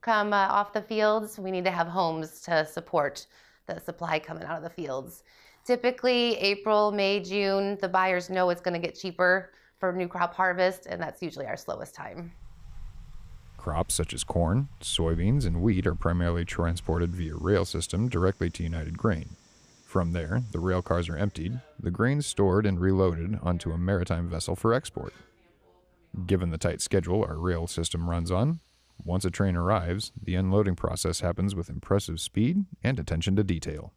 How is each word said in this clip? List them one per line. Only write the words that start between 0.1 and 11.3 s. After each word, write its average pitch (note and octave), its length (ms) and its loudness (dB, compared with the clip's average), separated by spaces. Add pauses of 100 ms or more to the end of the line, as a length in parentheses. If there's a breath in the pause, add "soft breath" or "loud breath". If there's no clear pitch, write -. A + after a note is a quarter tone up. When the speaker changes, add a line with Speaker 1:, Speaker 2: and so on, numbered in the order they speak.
Speaker 1:
uh, G3 160 4
off G3+ 240 2
the G#3+ 80 0
fields, G#3+ 560 0
we F#3+ 140 -6
need F3+ 140 -2
to F#3 60 2
have E3+ 160 0
homes E3 540 -2
to D#3+ 240 2
support D3+ 640 -2 (400 soft breath)
the E3 120 -6
supply E3 380 -4
coming D#3+ 260 -8
out E3 140 -8
of D#3 60 -10
the E3 80 -10
fields. C#3 520 -8 (400 soft breath)
Typically, B3 720 2
April, G#3 560 2
May, G3+ 280 2
June, G3 640 0
the F#3+ 80 0
buyers F#3 400 2
know F#3 220 4
it's F3 100 -2
gonna F3 160 -2
get E3+ 160 -4
cheaper F#3 580 2 (280 soft breath)
for F#3 120 0
new F3+ 160 -2
crop F3 280 -2
harvest, F#3 500 2
and F3 160 -6
that's D#3 220 -8
usually D3 240 -6